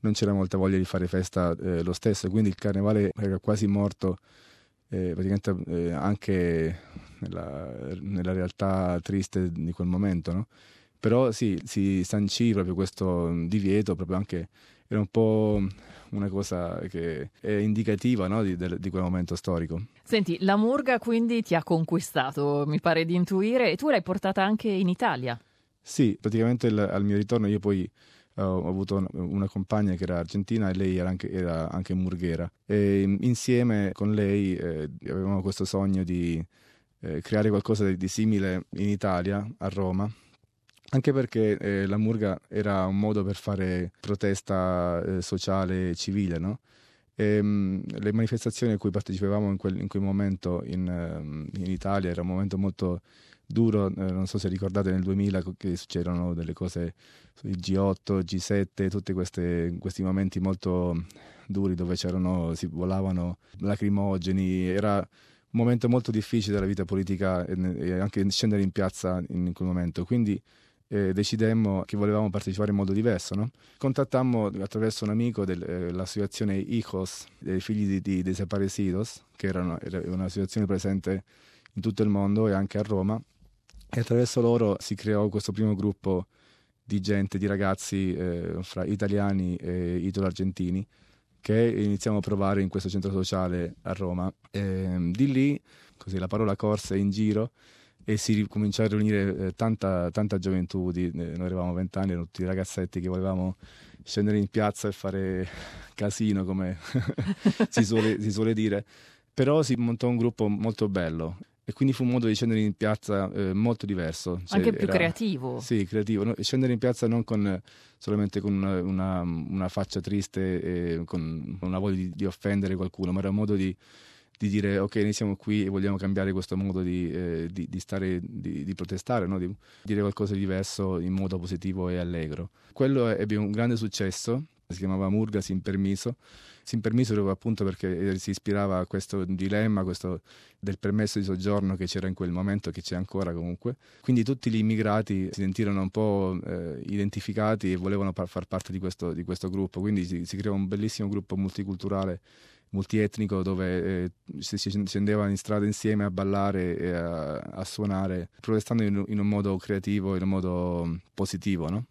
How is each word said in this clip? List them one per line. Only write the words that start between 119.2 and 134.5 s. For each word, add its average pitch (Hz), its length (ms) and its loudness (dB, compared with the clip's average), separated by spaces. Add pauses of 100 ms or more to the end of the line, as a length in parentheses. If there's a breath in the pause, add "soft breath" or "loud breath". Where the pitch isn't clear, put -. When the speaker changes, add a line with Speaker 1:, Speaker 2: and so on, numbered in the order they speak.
Speaker 1:
una 87 480 -2
faccia 95 320 -4
triste 95 600 -2
e 85 440 -2
con 80 560 -6
una 92 180 -2
voglia 98 160 0
di, 92 180 -2
di 82 120 -6
offendere 98 500 0
qualcuno, 92 380 -4
ma 95 80 0
era 98 80 -2
un 98 80 0
modo 104 180 0
di, 95 200 0 (640 soft breath)
di 104 120 -2
dire: 101 300 2
"Ok, 98 180 0
noi 104 160 2
siamo 101 240 -2
qui 104 280 0
e 95 40 0
vogliamo 98 280 0
cambiare 95 360 0
questo 92 240 -4
modo 95 260 0
di, 90 260 -2
eh, 85 440 -4
di, 92 160 -6
di 95 100 -6
stare, 92 420 -2
di, 87 440 -6
di 95 100 -4
protestare, 95 540 -4
no? 95 100 -2
Di 90 160 -4 (300 soft breath)
dire 104 160 0
qualcosa 101 340 0
di 98 60 0
diverso 95 580 -2
in 87 140 -2
modo 95 260 -2
positivo 92 500 -4
e 90 100 -2
allegro." 85 520 -4 (220 soft breath)
Quello 135 340 4
ebbe 107 300 0
un 104 160 0
grande 117 240 2
successo, 110 640 -2 (300)